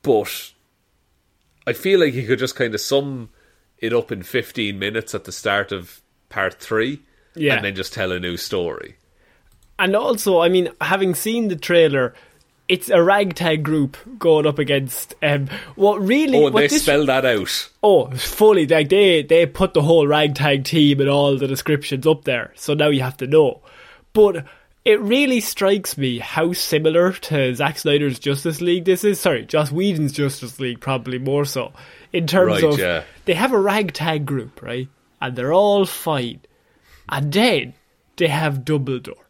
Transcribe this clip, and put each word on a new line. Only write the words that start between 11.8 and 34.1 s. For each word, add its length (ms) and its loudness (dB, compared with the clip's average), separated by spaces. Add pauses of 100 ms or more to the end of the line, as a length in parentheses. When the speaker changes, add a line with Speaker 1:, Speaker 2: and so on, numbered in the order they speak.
Speaker 2:
it's 200 -2
a 140 6
ragtag 600 0
group 320 -2 (220)
going 280 4
up 120 0
against, 640 -4
um, 260 -2 (260)
what 260 2
really, 380 2
Speaker 1:
Oh, 80 6
and 80 -2
Speaker 2:
what 60 4
Speaker 1:
they 80 4
Speaker 2:
this 160 0
Speaker 1:
spell 220 2
that 200 2
out. 420 -2 (140)
Speaker 2:
Oh, 280 6
fully. 560 2
Like, 220 2
they, 340 4
they 240 4
put 280 -2
the 80 4
whole 240 4
ragtag 580 0
team 360 2
and 100 2
all 260 2
the 120 -4
descriptions 580 -4
up 180 2
there. 300 -4
So 200 -6
now 140 2
you 140 0
have 160 -8
to 80 -8
know. 340 2 (520)
But 340 2 (380)
it 160 4
really 400 2
strikes 580 -2
me 220 -4
how 320 -2
similar 600 0
to 420 -4
Zack 240 -4
Snyder's 420 0
Justice 400 -4
League 240 -2
this 180 2
is. 180 0
Sorry, 240 -2
Joss 280 -2
Whedon's 400 0
Justice 480 -6
League, 200 -8
probably 380 -6
more 260 -2
so. 280 -8 (400)
In 160 -2
terms 340 4
Speaker 1:
Right, 20 4
Speaker 2:
of, 140 2
Speaker 1:
yeah. 240 0 (220)
Speaker 2:
they 100 2
have 180 0
a 60 2
ragtag 640 -2